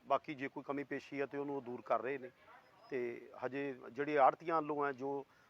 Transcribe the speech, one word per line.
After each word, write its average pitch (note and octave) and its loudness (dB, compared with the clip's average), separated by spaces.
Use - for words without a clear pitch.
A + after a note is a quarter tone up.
ਬਾਕੀ C#3 2
ਜੇ C3+ -4
ਕੋਈ C#3 -8
ਕਮੀ C#3 -2
ਪੇਸ਼ੀ C#3 -6
ਹੈ C#3 0
ਤੇ C#3 -6
ਉਹਨੂੰ C#3+ -2
ਉਹ C#3 -4
ਦੂਰ A#2+ -8
ਕਰ A#2 2
ਰਹੇ C3 -2
ਨੇ। B2+ -10
ਤੇ A#2+ -2
ਹਜੇ C3+ -2
ਜਿਹੜੇ D3 0
ਆੜ੍ਹਤੀਆਂ D#3 6
ਵੱਲੋਂ D3 2
ਹੈ, C#3+ 2
ਜੋ C3+ -4